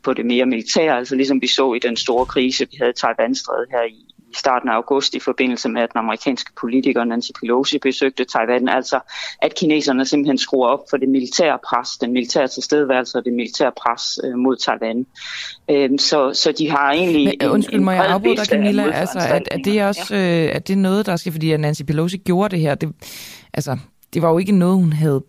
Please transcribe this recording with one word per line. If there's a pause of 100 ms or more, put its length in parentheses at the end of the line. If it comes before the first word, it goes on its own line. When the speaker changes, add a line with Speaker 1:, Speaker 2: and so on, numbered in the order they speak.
Speaker 1:
på
det
mere
militære,
altså
ligesom
vi
så
i
den
store
krise,
vi
havde
i
Taiwanstrædet
her
i, (180)
i
starten
af
august,
i
forbindelse
med,
at
den
amerikanske (100)
politiker
Nancy (120)
Pelosi
besøgte
Taiwan,
altså (420)
at
kineserne
simpelthen
skruer
op (100)
for
det
militære
pres,
den
militære
tilstedeværelse
og
det
militære
pres,
øh,
mod
Taiwan. (680)
Øhm,
så,
så
de
har
egentlig
Speaker 2:
Men,
Speaker 1:
en,
Speaker 2:
undskyld,
Speaker 1:
en
Speaker 2:
må
jeg
Speaker 1:
bred
Speaker 2:
afbryde
dig,
Speaker 1:
vifte
af
Speaker 2:
Camilla?
Altså,
er,
er
det
Speaker 1:
modforanstaltninger.
Speaker 2:
også,
øh,
er
det
noget,
der
skal,
fordi
at
Nancy
Pelosi
gjorde
det
her,
det, (640)
altså, (360)
det
var
jo
ikke
noget,
hun
havde